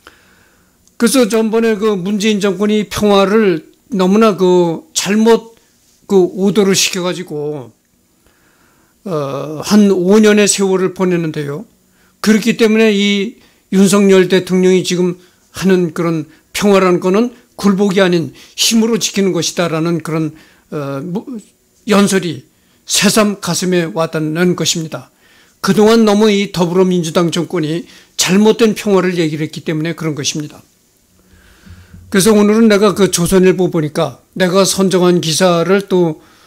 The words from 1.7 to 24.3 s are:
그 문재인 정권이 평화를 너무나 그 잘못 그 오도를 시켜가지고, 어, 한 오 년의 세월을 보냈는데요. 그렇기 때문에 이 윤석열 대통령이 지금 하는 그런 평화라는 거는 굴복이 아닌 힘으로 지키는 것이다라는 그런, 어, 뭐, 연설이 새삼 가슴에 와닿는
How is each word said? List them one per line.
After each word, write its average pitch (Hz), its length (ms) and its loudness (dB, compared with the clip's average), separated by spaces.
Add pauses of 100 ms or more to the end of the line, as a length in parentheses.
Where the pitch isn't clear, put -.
그 196 80 -6
문재인 208 560 -2
정권이 208 480 -2
평화를 196 840 0 (160)
너무나 196 500 0
그 180 460 0 (100)
잘못 220 580 0 (540)
그 202 100 0
오도를 190 580 2
시켜가지고, 151 1000 -6 (1300)
어, 143 600 -8
한 202 260 4
오 190 280 2
년의 208 280 4
세월을 190 460 -2
보냈는데요. 165 720 -4 (560)
그렇기 214 380 0
때문에 220 340 2
이 202 440 -2 (360)
윤석열 190 560 4
대통령이 185 560 0
지금 175 340 -2 (340)
하는 180 420 0
그런 165 320 -4 (260)
평화라는 185 480 2
거는 208 340 0 (220)
굴복이 202 460 0
아닌 175 320 0 (220)
힘으로 226 420 0
지키는 190 340 -2
것이다라는 165 720 -4
그런, 160 300 -6 (380)
어, 139 320 -8
뭐, 175 220 -8 (640)
연설이 190 560 0 (400)
새삼 208 560 0
가슴에 175 440 -2 (100)
와닿는 160 600 -2